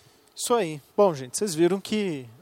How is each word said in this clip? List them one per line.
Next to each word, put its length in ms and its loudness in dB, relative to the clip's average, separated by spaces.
Isso 160 -4
aí. 280 0
Bom, 180 6
gente, 240 -8
vocês 160 -2
viram 260 2
que 460 -4